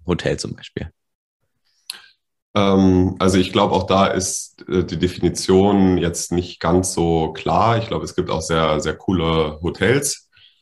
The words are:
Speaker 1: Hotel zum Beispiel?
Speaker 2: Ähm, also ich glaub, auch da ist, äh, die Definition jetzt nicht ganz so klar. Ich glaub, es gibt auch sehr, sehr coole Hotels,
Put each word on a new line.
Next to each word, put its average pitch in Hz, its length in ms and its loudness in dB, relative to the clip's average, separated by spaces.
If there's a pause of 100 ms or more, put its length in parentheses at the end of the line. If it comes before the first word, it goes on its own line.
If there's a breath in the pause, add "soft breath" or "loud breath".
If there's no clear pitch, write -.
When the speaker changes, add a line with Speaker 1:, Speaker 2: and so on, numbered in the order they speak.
Speaker 1:
Hotel - 320 -2
zum - 160 -10
Beispiel? - 340 -12 (1700 loud breath)
Speaker 2:
Ähm, 95 640 4
also 95 180 2
ich 90 160 0
glaub, 101 200 2
auch 95 120 0
da 95 220 2
ist, - 640 -6
äh, 90 160 0
die 80 140 -6
Definition 95 1000 2
jetzt 85 340 -4
nicht 87 280 -4
ganz 90 340 0
so 82 400 0
klar. 98 420 0
Ich 110 120 -4
glaub, 80 140 -6
es 78 120 -10
gibt 85 160 -2
auch 95 100 -2
sehr, 80 400 0
sehr 78 160 -4
coole 80 640 -2
Hotels, 98 720 -2 (320 soft breath)